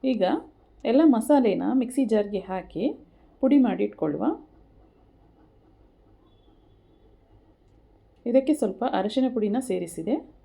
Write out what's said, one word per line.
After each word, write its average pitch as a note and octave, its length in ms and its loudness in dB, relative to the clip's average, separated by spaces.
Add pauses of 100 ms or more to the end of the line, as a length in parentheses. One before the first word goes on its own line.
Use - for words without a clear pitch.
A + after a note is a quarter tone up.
ಈಗ B3 180 0 (600)
ಎಲ್ಲ A#3+ 200 4
ಮಸಾಲೆನ A#3 580 4 (100)
ಮಿಕ್ಸಿ B3+ 320 0
ಜಾರ್ಗೆ G#3 340 0
ಹಾಕಿ F#3+ 540 -6 (480)
ಪುಡಿ C4+ 180 4
ಮಾಡಿ A3+ 260 2
ಇಟ್ಕೊಳ್ಳುವ. G#3 600 -4 (3750)
ಇದಕ್ಕೆ C4 280 2
ಸ್ವಲ್ಪ A3 380 -4
ಅರಶಿನ G#3 320 -2 (100)
ಪುಡಿನ G#3+ 260 -2
ಸೇರಿಸಿದೆ. F3+ 760 -6 (100)